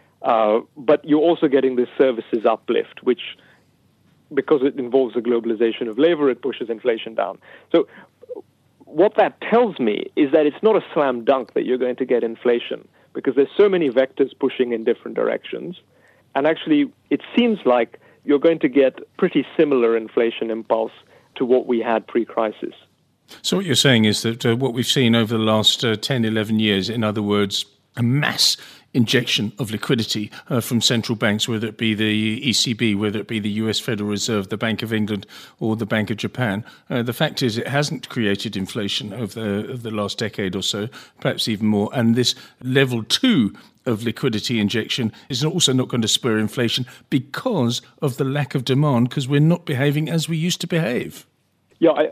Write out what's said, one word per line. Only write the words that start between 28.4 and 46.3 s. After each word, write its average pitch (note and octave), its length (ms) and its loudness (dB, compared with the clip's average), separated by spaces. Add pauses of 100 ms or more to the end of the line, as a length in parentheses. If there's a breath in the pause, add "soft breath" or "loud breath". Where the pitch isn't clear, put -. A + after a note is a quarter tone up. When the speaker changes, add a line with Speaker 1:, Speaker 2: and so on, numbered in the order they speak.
Speaker 2:
injection A#2+ 640 0
of A2 120 -6
liquidity, G#2+ 600 -4 (180 loud breath)
uh, B2+ 120 0
from A#2 200 0
central A#2 360 0
banks, G#2+ 300 0
whether A2+ 200 -4
it G#2+ 100 -10
be A2 180 0
the G#2+ 100 -2
E G#2+ 480 0
C B2 200 0
B, G#2+ 220 0
whether G#2 240 -2
it G2+ 100 -8
be A#2 100 -4
the G#2 120 -4
U A2 180 -2
S G#2 100 -2
Federal G#2 300 -4
Reserve, G#2 400 -2
the A2 80 -6
Bank A2 260 -4
of A2 100 -6
England, G#2+ 340 -2 (340 loud breath)
or A2 160 -2
the A2 100 -4
Bank G#2+ 240 -2
of G#2+ 60 -6
Japan. G#2+ 480 -4 (260 loud breath)
Uh, A#2+ 120 -2
the A#2+ 100 -4
fact - 300 -4
is A2+ 140 0
it - 120 -6
hasn't C#3+ 400 -4
created G#2 480 -2
inflation G2 560 -6
over A2 280 -8
the, G#2 320 -4
over C3 40 -10
the A2+ 140 -10
last G#2 280 -4
decade G2+ 380 -4
or F#2+ 60 -6
so, G2+ 260 -4 (320 loud breath)
perhaps - 280 -4
even A2 180 -2
more. G#2+ 260 2
And A2+ 220 2
this A#2+ 200 0 (280 loud breath)
level B2+ 420 2
two D3+ 500 2 (300 loud breath)
of A2+ 200 -2
liquidity A2+ 540 -2
injection G#2+ 540 -2 (160 loud breath)
is C3 160 -4
also D#3+ 280 0
not B2+ 160 0
going A#2+ 140 -2
to G#2+ 60 0
spur A2 300 0